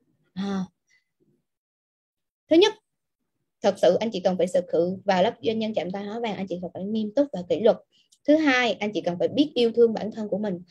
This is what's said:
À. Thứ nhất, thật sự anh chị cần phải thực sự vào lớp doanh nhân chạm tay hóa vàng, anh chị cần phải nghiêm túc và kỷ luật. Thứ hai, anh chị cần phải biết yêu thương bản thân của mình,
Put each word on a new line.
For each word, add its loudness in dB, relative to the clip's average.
À. -6
Thứ 4
nhất, 6
thật 2
sự 4
anh -4
chị -6
cần -2
phải 0
thực 0
sự 0
vào 2
lớp 2
doanh -2
nhân -4
chạm -4
tay -8
hóa -10
vàng, -4
anh -6
chị -6
cần -10
phải -10
nghiêm -4
túc 2
và -8
kỷ 0
luật. 4
Thứ 6
hai, 2
anh -6
chị -2
cần -4
phải 0
biết 0
yêu 2
thương 6
bản -6
thân -10
của -2
mình, -4